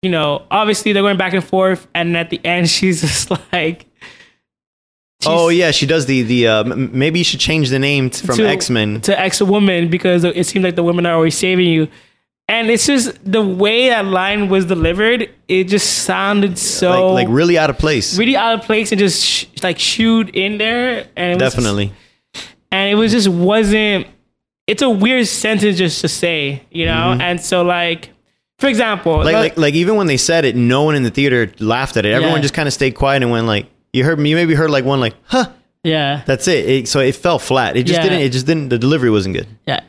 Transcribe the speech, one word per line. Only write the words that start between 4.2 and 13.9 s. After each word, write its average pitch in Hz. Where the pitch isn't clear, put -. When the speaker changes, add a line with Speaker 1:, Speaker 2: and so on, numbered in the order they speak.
Speaker 1:
she's -
Speaker 2:
Oh, 170
yeah, 170
she 143
does 151
the, 131
the, 120
uh, 110
m-, 120
m-, 127
maybe 151
you 175
should -
change 151
the 135
name 135
t-, -
from 123
Speaker 1:
To 110
Speaker 2:
X-Men. 110
Speaker 1:
to 196
X-Woman 190
because 175
it 170
seems 190
like 175
the 175
women 175
are 170
always 160
saving 185
you. 160
And 226
it's 226
just 262
the 220
way 208